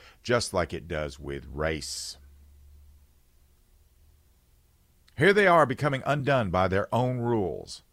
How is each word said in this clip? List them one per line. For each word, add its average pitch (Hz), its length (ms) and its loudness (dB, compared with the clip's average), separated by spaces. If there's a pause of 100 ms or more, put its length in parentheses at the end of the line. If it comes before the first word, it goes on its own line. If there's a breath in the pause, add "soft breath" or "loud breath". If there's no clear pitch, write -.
(220 loud breath)
just 117 320 -2
like 90 180 -2
it 82 160 -10
does 76 320 -6
with 69 320 -10
race. 76 640 -6 (3000)
Here 180 160 6
they 202 140 4
are 170 180 6
becoming 131 400 -2
undone 135 440 0
by 92 200 2
their 95 260 0
own 127 220 0
rules 98 640 -4 (120)